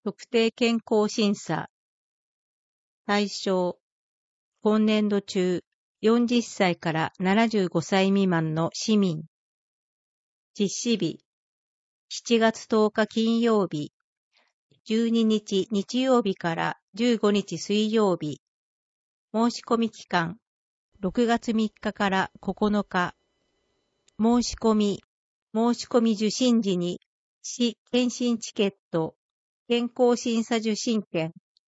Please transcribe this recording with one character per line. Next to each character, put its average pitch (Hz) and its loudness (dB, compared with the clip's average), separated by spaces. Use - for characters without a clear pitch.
特 - -10
定 226 2
健 233 0
康 214 2
診 208 0
査。 - -6
対 208 0
象、 185 -2
今 214 2
年 214 2
度 202 0
中、 180 -2
四 233 4
十 240 2
歳 180 0
か 165 -4
ら 160 -2
七 202 2
十 202 0
五 170 -2
歳 190 0
未 196 2
満 160 0
の 165 -2
市 214 0
民。 170 0
実 202 -2
施 233 -4
日、 180 -6
七 - -2
月 226 0
十 214 2
日 214 0
金 226 0
曜 220 2
日、 151 -8
十 226 0
二 226 2
日 208 0
日 214 -2
曜 254 4
日 190 -2
か 165 -4
ら 165 -4
十 233 2
五 208 2
日 190 -2
水 214 0
曜 208 2
日。 147 -8
申 233 2
し - -10
込 - -2
み 226 0
期 - -20
間、 170 -2
六 220 0
月 233 0
三 220 0
日 - -8
か 202 -2
ら 190 -2
九 208 -2
日。 190 -2
申 233 4
し - -6
込 226 0
み、 208 0
申 233 2
し - -12
込 247 2
み 226 2
受 208 0
診 240 2
時 190 0
に、 175 -4
市 - -4
健 247 0
診 240 -2
チ - -14
ケ 202 0
ッ 190 -8
ト、 160 -4
健 240 -2
康 240 4
診 226 -2
査 240 -2
受 220 -2
診 220 -2
券、 160 -4